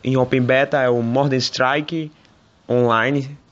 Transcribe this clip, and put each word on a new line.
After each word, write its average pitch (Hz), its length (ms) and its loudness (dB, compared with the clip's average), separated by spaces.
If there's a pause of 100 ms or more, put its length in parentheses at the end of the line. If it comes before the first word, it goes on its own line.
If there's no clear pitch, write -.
em 131 140 0
Open 127 240 2
Beta, 135 400 2
é 127 80 0
o 120 120 0
Modern 131 380 0
Strike 151 720 -4 (560)
Online 123 720 0 (140)